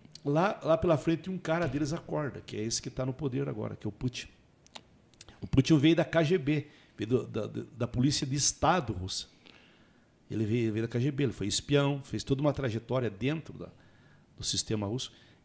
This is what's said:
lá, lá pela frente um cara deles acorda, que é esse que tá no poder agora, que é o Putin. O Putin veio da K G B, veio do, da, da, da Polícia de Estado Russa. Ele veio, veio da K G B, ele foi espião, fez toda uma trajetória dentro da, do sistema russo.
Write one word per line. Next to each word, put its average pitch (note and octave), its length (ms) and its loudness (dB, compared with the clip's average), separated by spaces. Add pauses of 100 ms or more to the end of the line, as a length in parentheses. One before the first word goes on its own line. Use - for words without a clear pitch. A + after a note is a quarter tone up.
(240)
lá, D#3+ 380 2
lá D#3 140 4
pela D#3+ 220 4
frente E3 320 -2
um F#3 80 -4
cara E3+ 280 0
deles C#3+ 260 0
acorda, D3+ 480 -4
que - 160 -10
é G#2 60 -2
esse A2+ 200 -2
que C#3+ 80 -8
tá C3 160 -4
no C3+ 60 -2
poder C#3 360 -4
agora, A2 280 -6
que - 100 -8
é - 20 -2
o G#2 40 -6
Putin. - 360 -6 (1120)
O - 60 -10
Putin C#3+ 320 6
veio D#3 180 6
da E3 80 4
K E3 180 2
G E3 160 2
B, C#3+ 280 -2 (300)
veio G#2+ 120 -4
do, A#2 180 2
da, A2+ 200 -6
da, A2 160 -8 (160)
da A#2 80 -2
Polícia C3 400 2
de C3 80 -4
Estado C#3+ 580 2
Russa. F#2 340 -6 (1040)
Ele G#2+ 140 -2
veio, A2+ 280 0
veio A2+ 140 -2
da - 20 -2
K B2 100 -2
G C3 120 2
B, C#3+ 140 -2
ele A2+ 80 0
foi F#2+ 140 -6
espião, C#3 560 2
fez - 200 -6
toda C3+ 180 0
uma D3 120 4
trajetória B2 560 -2
dentro A#2+ 480 -4
da, F2 120 -12 (680)
do - 80 -10
sistema - 420 -2
russo. A#2+ 260 -4 (320)